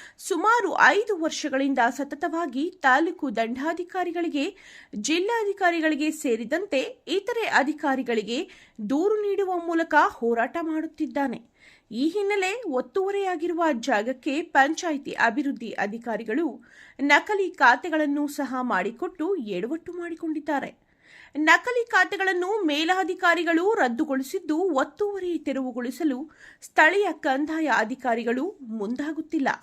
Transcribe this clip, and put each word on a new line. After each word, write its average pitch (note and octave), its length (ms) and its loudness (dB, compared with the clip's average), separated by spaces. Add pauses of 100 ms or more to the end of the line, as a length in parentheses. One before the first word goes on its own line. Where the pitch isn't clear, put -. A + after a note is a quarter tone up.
(180)
ಸುಮಾರು G4 600 2
ಐದು F#4+ 360 6
ವರ್ಷಗಳಿಂದ C#4 600 0 (120)
ಸತತವಾಗಿ D4 800 -4
ತಾಲೂಕು C#4 680 2
ದಂಡಾಧಿಕಾರಿಗಳಿಗೆ, E4 1200 -4 (380)
ಜಿಲ್ಲಾಧಿಕಾರಿಗಳಿಗೆ E4+ 1160 0
ಸೇರಿದಂತೆ C#4 720 -2 (280)
ಇತರೆ G4+ 380 -2
ಅಧಿಕಾರಿಗಳಿಗೆ C4 1040 -2 (400)
ದೂರು G#4 320 2
ನೀಡುವ F#4+ 360 -2
ಮೂಲಕ E4 360 -2 (120)
ಹೋರಾಟ A#3 540 0
ಮಾಡುತ್ತಿದ್ದಾನೆ. D#4 800 -4 (500)
ಈ B3+ 180 0
ಹಿನ್ನೆಲೆ G4+ 580 -2
ಒತ್ತುವರಿಯಾಗಿರುವ F4 960 -2 (100)
ಜಾಗಕ್ಕೆ C4 680 -2
ಪಂಚಾಯಿತಿ D4+ 680 0
ಅಭಿವೃದ್ಧಿ A#3 600 -2
ಅಧಿಕಾರಿಗಳು A3+ 920 -4 (360)
ನಕಲಿ E4+ 500 2
ಖಾತೆಗಳನ್ನು D4 800 2
ಸಹ C4+ 320 -4
ಮಾಡಿಕೊಟ್ಟು B3 760 -2
ಎಡವಟ್ಟು A3+ 560 -6
ಮಾಡಿಕೊಂಡಿದ್ದಾರೆ. D#4+ 960 -6 (480)
ನಕಲಿ F4 540 4
ಖಾತೆಗಳನ್ನು F#4+ 720 2
ಮೇಲಾಧಿಕಾರಿಗಳು E4+ 1120 2
ರದ್ದುಗೊಳಿಸಿದ್ದು D4+ 840 0
ಒತ್ತುವರಿ F4+ 800 -2
ತೆರವುಗೊಳಿಸಲು C4 920 -4 (320)
ಸ್ಥಳೀಯ F4+ 500 4
ಕಂದಾಯ D4+ 640 0
ಅಧಿಕಾರಿಗಳು A#3+ 840 -2
ಮುಂದಾಗುತ್ತಿಲ್ಲ C4+ 880 -4 (140)